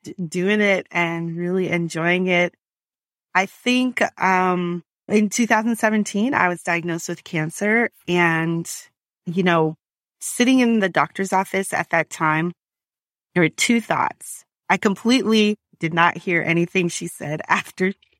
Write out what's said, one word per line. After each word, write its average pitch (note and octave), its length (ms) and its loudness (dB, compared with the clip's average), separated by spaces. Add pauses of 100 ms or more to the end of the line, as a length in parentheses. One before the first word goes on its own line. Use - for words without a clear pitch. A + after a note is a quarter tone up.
d-, - 100 -14
doing F#3 460 -2
it G3 320 2
and E3+ 440 -2
really F3 340 -2
enjoying E3+ 580 0
it. F3 260 2 (800)
I F#3+ 120 2
think, B3 540 0 (220)
um, F3+ 640 0 (240)
in G#3+ 220 2
two A#3 160 0
thousand A3 300 0
seventeen, G#3+ 580 0
I F3+ 140 4
was F3 140 -4
diagnosed E3+ 460 -4
with F3 160 -10
cancer. G3+ 680 -2 (160)
And, E3 640 0 (560)
you F3+ 160 -2
know, D#3+ 340 2 (440)
sitting B3+ 400 2
in A#3 200 4
the F#3+ 100 2
doctor's E3 420 0
office F#3+ 400 -2
at E3+ 180 -4
that E3 200 0
time, D#3+ 420 0 (840)
there F3 80 4
were D#3 60 4
two - 320 0
thoughts. - 640 -4 (240)
I F#3+ 80 4
completely G#3+ 800 2 (240)
did E3 140 -4
not E3+ 240 4
hear E3+ 240 -2
anything E3+ 460 0
she - 180 -6
said D3+ 380 -8
<laughs> - 40 -12
after F#3+ 440 -2
she - 60 -18 (220)